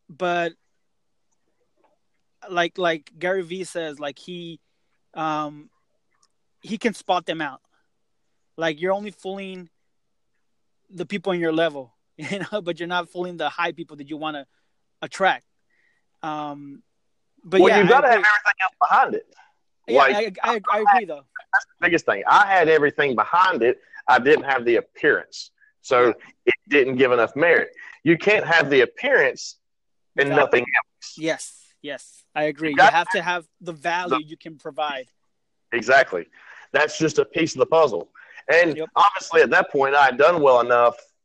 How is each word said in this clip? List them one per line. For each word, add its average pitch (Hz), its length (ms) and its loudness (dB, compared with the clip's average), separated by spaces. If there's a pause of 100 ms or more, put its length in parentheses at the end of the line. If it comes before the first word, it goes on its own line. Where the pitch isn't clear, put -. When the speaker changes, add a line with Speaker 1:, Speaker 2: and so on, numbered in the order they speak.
Speaker 1:
but 175 440 -4 (2000)
like, 175 280 -4
like 165 400 -4
Gary 185 240 -4
Vee 175 220 -12
says, 160 360 -10
like, 143 180 -12
he, 170 420 -16 (540)
um, 151 560 -8 (880)
he 220 180 -10
can 214 160 -4
spot 180 320 -4
them 165 140 -6
out. 139 200 -10 (960)
Like, 160 240 -4
you're 185 120 -2
only 202 200 -6
fooling 190 560 -14 (1200)
the 175 160 -12
people 196 280 -6
in 175 80 -2
your 165 120 0
level, 151 400 -4 (120)
<laughs> - 120 -20
you 156 220 -10
know, 196 240 -8
but 170 160 -8
you're 170 80 -10
not 175 240 -6
fooling 180 260 -10
the 151 140 -4
high 170 220 -4
people 160 240 -18
that 143 120 -18
you 151 80 -12
wanna 147 300 -10 (560)
attract. 160 420 -2 (800)
Um, 143 600 -12 (640)
but 185 160 2
Speaker 2:
Well, 185 80 6
Speaker 1:
yeah, 208 120 4
Speaker 2:
you 196 40 4
Speaker 1:
I 175 40 4
Speaker 2:
gotta 269 180 6
have 226 140 4
Speaker 1:
agree. 208 100 2
Speaker 2:
everything 208 320 0
else 185 160 -4
behind 185 380 2
it. - 180 -12 (520)
Speaker 1:
Yeah, - 140 2
Speaker 2:
Like, 185 420 0
Speaker 1:
I, 233 120 -2
I, 220 60 -6 (100)
I 208 100 0
agree, 208 240 2
though. 151 200 -12 (280)
Speaker 2:
that's 202 140 -2
the - 200 -4
biggest 170 200 0
thing. 101 220 -2
I 180 180 6
had 185 220 4
everything 147 460 2
behind 113 480 0
it. 120 180 0 (280)
I 127 100 4
didn't 135 260 2
have 131 200 -4
the 117 120 2
appearance. - 720 -4 (320)
So 123 240 2
Speaker 1:
Yeah. 113 60 2 (340)
Speaker 2:
it 123 80 0 (140)
didn't 135 280 0
give 123 160 2
enough 120 240 0
merit. 156 340 2 (320)
You 160 160 2
can't 196 260 0
have 156 260 0
the 139 100 4
appearance 160 760 0 (600)
and 139 120 2
Speaker 1:
Exactly. 139 320 2
Speaker 2:
nothing 120 60 -4 (100)
else. - 400 -6
Speaker 1:
Yes, - 640 -10
yes. - 420 -16 (100)
I 151 100 -2
agree. 151 240 -4
Speaker 2:
You 147 40 -4
Speaker 1:
You 139 60 0
Speaker 2:
got 190 140 6
Speaker 1:
have 165 180 0
to 185 120 -4
have 175 240 -6 (140)
the 175 120 -12
value 170 460 -4
Speaker 2:
the 151 60 -10
Speaker 1:
you 156 120 -20
can 160 220 -20
provide. 143 480 -8 (680)
Speaker 2:
Exactly. 120 540 2 (460)
That's 147 260 -2
just 156 200 0
a 143 60 2
piece - 300 -4
of 131 60 -8
the 123 60 2
puzzle. 147 440 0 (420)
And 165 240 2
Speaker 1:
Yep. 156 200 -10
Speaker 2:
obviously 180 460 2
at 123 80 2
that 180 200 0
point 139 240 0
I 143 120 4
had 123 120 0
done 160 240 4
well 127 180 6
enough 120 360 2 (280)